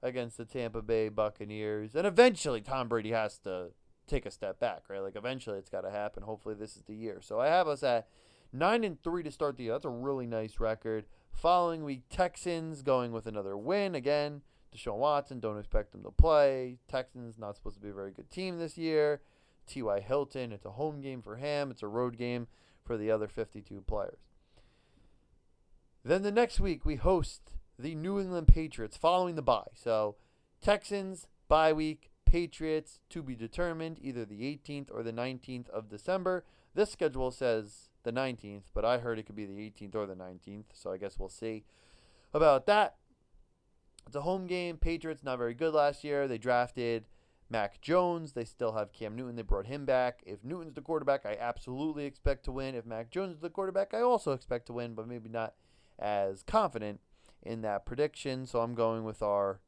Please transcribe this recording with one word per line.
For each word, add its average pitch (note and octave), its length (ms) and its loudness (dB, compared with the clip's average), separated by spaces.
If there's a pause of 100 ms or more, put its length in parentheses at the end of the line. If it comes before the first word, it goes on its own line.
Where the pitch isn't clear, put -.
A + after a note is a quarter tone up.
against B2 340 -4
the B2 80 -8
Tampa A2+ 380 -6
Bay A2 260 2
Buccaneers. G#2+ 840 -2
And E3+ 120 2
eventually F3+ 540 6
Tom B2+ 280 -4
Brady A2 220 0
has A2 300 0
to F2+ 300 -6 (360)
take C3 200 -2
a G2+ 40 -8
step F#2+ 280 -8
back, G2+ 300 -2
right? G2 140 -6
Like, G2 140 -8
eventually A2+ 420 -6
it's F#2+ 120 -14
gotta F#2+ 200 -6
happen. G#2 320 -6
Hopefully G#2+ 320 -8
this G#2 220 -12
is G2+ 60 -20
the G#2+ 140 -14
year. G#2+ 240 -8
So G#2+ 200 -4
I C3 60 2
have E3+ 220 4
us C#3+ 140 -2
at A#2+ 260 2 (440)
nine F#3+ 300 2
and F#3 200 -6
three F3 200 -4
to D#3 80 -6
start C#3+ 260 -2
the B2 80 -10
year. A2+ 80 -2
That's C#3 120 -4
a D#3 60 -4
really B2+ 360 -4
nice A2 320 -4
record. A2 480 -2 (260)
Following E3+ 520 2
week, C#3 240 -8
Texans E3 760 -2
going B2+ 300 2
with A2+ 140 -6
another G2+ 300 -6
win. F3+ 380 0
Again, D3 480 0 (320)
Deshaun G#2 240 -6
Watson, C#3 400 0
don't G#2+ 200 -4
expect G#2 340 0
them F#2+ 100 -16
to G2+ 80 -12
play. C3+ 680 2 (100)
Texans, B2 500 -10
not G#2 160 -10
supposed G#2 220 -12
to G2+ 40 -20
be G#2 100 -12
a G2+ 40 -12
very G2 160 -10
good - 200 -20
team F3+ 280 -8
this E3 180 -8
year. D3+ 460 2 (440)
T - 160 -10
Y G2+ 180 0
Hilton, B2+ 500 -2
it's G#2 160 -12
a G2+ 60 -12
home D3 280 -4
game C3+ 220 -8
for G#2+ 140 -12
him. C#3+ 340 -2
It's - 120 -10
a G#2 60 -6
road A#2+ 300 -2
game A#2+ 300 -4 (340)
for A#2 140 -4
the G#2+ 140 0
other G#2+ 180 2
fifty-two G2+ 540 -8
players. G2+ 360 -4 (1900)
Then E3+ 180 2
the G3+ 100 0
next A#3 280 2
week, F#3 240 2
we D#3 120 2
host - 560 0 (260)
the D3+ 160 -8
New F3 240 -4
England F3+ 300 6
Patriots D3 480 8
following F3+ 380 4
the D#3 80 -4
bye. A#2 220 4 (100)
So G#2+ 420 2 (440)
Texans, G3+ 680 0 (220)
bye D#3 240 8
week, D#3 380 -2 (140)
Patriots D#3 760 4 (100)
to E3+ 120 -8
be C3 120 -8
determined D#3+ 640 -4
either A#2+ 240 -6
the G#2 220 -8
eighteenth C#3+ 460 -8
or A#2 100 -6
the A2+ 100 -4
nineteenth B2 580 -6
of G#2+ 180 -8
December. F3+ 560 -2 (300)
This G3+ 160 2
schedule C3 400 0
says A2 600 -2 (140)
the A#2 80 -2
nineteenth, A2+ 600 -6
but G#2+ 100 0
I B2 140 4
heard A#2 200 -2
it G#2+ 60 -10
could G#2 120 -14
be G#2 100 -8
the G2 140 -10
eighteenth G#2 340 -14
or G#2 120 0
the F#2+ 80 -10
nineteenth, F#2 580 -14
so - 200 -8
I F#2 60 -6
guess G2 200 -8
we'll F#2+ 100 -4
see A2 360 -6 (680)
about D3+ 340 6
that. G#3 300 6 (1120)
It's - 100 -8
a C#3+ 60 -4
home F#3 240 -2
game. F3 320 -4
Patriots D#3+ 440 -2
not C3 140 -2
very A#2+ 160 0
good D#3 220 0
last C#3+ 300 4
year. C#3+ 220 2
They B2 120 -2
drafted A#2+ 640 2 (460)
Mac G#2+ 320 -2
Jones. E3+ 500 2
They A#2+ 120 -4
still A2+ 280 -2
have G#2+ 200 -4
Cam G#2+ 220 -8
Newton. B2 220 -8
They A#2 60 -8
brought G2 240 0
him C#3 180 -8
back. B2+ 400 2
If G2+ 200 -14
Newton's D#3+ 300 -10
the D3+ 60 -10
quarterback, C#3 460 0
I G#2 120 -4
absolutely C#3 680 -6
expect C#3 380 -2
to C3+ 80 -6
win. C3+ 220 -6
If A2+ 120 -8
Mac A#2 240 -8
Jones F#3 240 -6
is D3+ 60 -18
the E3+ 100 -8
quarterback, G3 420 -2
I A3 80 -2
also A#3 320 2
expect B2 340 -4
to B2 60 -12
win, A#2+ 220 -6
but A2 120 -4
maybe A#2 220 -10
not A2+ 260 -6 (440)
as G2 440 0
confident A#2+ 580 0 (420)
in A#2 200 -6
that G#2 220 -2
prediction. C3 600 -4
So A#2+ 140 -2
I'm A#2 140 -2
going A2+ 300 0
with A2 160 -6
our G2+ 480 2